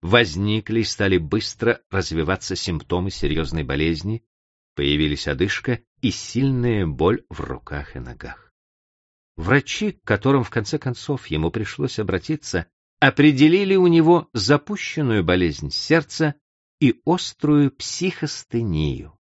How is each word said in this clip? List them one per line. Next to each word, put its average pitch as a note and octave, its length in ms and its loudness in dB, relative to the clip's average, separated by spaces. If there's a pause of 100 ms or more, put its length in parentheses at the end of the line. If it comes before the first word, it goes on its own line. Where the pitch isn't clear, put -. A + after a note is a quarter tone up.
Возникли G#2 760 0
и A2 40 0
стали G2 340 0
быстро A2 720 -2
развиваться F2+ 640 -2
симптомы F2+ 560 -4
серьёзной D#2 520 -2
болезни, D#2+ 600 -2 (500)
появились D2 540 0
одышка E2 540 -2 (200)
и A#2 80 0
сильная A#2+ 800 -2
боль D#2 420 0
в - 120 -14
руках - 540 -10
и C2+ 40 -10
ногах. - 520 -16 (840)
Врачи, C3 540 0
к - 120 -14
которым C3+ 400 2
в G#2+ 60 -8
конце A#2 300 -4
концов - 480 -6
ему D#2 240 -2
пришлось B2 480 -6
обратиться, F#2+ 680 -4 (340)
определили D3+ 760 4
у F#3 120 4
него E3 460 4
запущенную B2+ 920 0
болезнь D#2+ 460 0
сердца D#3 680 0 (440)
и C3+ 260 4
острую D3 680 2
психостению. F#2+ 1500 -4